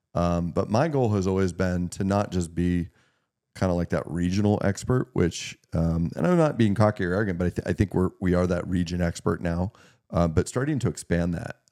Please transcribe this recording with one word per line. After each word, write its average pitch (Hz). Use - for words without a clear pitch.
Um, 85
but 95
my 127
goal 131
has 98
always 95
been 90
to -
not 101
just 85
be 87
kinda 92
like 87
that 80
regional 92
expert, 120
which, -
um, 82
and -
I'm 180
not 156
being 107
cocky 107
or 87
arrogant, 95
but 90
I, 87
th-, -
I 98
think 87
we're, 92
we 90
are 90
that 87
region 90
expert 87
now, 87
uh, 85
but 82
starting 139
to -
expand 85
that. -